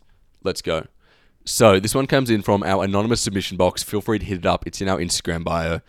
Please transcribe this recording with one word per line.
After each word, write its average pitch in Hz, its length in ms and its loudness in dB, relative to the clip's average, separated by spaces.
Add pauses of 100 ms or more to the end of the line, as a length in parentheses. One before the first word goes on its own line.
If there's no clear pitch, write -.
(420)
Let's 92 200 -6
go. 82 240 -4 (580)
So 104 340 6
this 101 160 0
one 135 140 0
comes 135 220 2
in 110 120 2
from 101 220 2
our 95 220 0
anonymous 104 340 0
submission 98 380 -4
box. 90 260 2
Feel 107 160 -4
free 107 200 -2
to 90 40 -10
hit 92 140 -6
it 85 80 -4
up. 92 200 0
It's - 140 -12
in 98 80 -4
our 95 100 0
Instagram 85 460 -4
bio. 82 460 -4